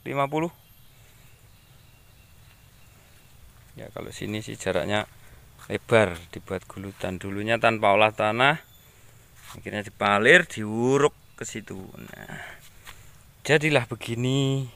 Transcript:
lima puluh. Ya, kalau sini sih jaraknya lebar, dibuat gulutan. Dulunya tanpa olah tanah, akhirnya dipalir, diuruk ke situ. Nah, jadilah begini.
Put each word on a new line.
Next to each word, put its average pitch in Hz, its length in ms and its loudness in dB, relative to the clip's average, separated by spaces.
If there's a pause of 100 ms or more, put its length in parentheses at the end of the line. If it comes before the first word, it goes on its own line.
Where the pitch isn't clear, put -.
lima 139 320 -2
puluh. 160 160 -2 (3250)
Ya, - 160 -16
kalau - 240 -10
sini 104 240 -6
sih 110 160 -12
jaraknya 95 480 -2 (640)
lebar, 107 480 2 (160)
dibuat 92 320 -10
gulutan. 95 560 -10
Dulunya 104 400 -2
tanpa 110 320 4
olah 107 240 4
tanah, 120 480 2 (880)
akhirnya 101 320 -8
dipalir, 110 640 4
diuruk 123 640 0 (240)
ke - 80 -14
situ. 98 400 -12
Nah, - 560 -16 (1040)
jadilah 147 400 4
begini. 127 920 -2